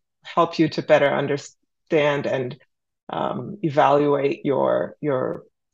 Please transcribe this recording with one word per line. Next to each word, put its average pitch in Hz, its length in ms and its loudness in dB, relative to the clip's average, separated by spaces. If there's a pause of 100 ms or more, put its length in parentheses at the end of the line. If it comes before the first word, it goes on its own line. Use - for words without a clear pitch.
(240)
help - 360 -2
you 160 100 4
to 151 140 -6
better 147 240 4
understand 143 1200 -2
and, 131 300 -4 (520)
um, - 520 -6
evaluate 143 840 2
your, 131 560 0
your 127 420 -4 (300)